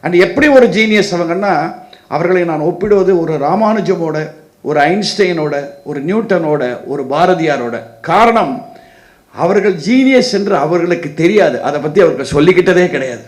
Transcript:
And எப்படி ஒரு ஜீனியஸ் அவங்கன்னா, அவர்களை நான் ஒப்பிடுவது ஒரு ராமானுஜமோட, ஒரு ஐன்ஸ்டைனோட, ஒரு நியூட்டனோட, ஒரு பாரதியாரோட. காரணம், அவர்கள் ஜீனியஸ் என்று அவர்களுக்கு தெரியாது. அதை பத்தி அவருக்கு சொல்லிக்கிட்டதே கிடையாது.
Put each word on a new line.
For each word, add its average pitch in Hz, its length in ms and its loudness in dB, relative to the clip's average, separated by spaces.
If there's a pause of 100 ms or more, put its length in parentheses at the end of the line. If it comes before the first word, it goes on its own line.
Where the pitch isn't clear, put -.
And 175 140 -2
எப்படி 269 320 2
ஒரு 262 200 6
ஜீனியஸ் 214 440 2
அவங்கன்னா, 170 640 -2 (320)
அவர்களை 180 360 0
நான் 160 160 -4
ஒப்பிடுவது 185 600 0
ஒரு 156 140 -2
ராமானுஜமோட, 165 960 -2 (320)
ஒரு 147 180 -2
ஐன்ஸ்டைனோட, 160 880 0 (160)
ஒரு 143 220 -8
நியூட்டனோட, 160 800 -2
ஒரு 139 180 -8
பாரதியாரோட. 139 760 -2 (200)
காரணம், 185 640 0 (680)
அவர்கள் 190 420 0
ஜீனியஸ் 254 560 2
என்று 202 240 0
அவர்களுக்கு 165 580 -2
தெரியாது. 170 480 2
அதை 143 200 -4
பத்தி 151 200 0
அவருக்கு 147 240 0
சொல்லிக்கிட்டதே 175 640 2
கிடையாது. 131 380 -6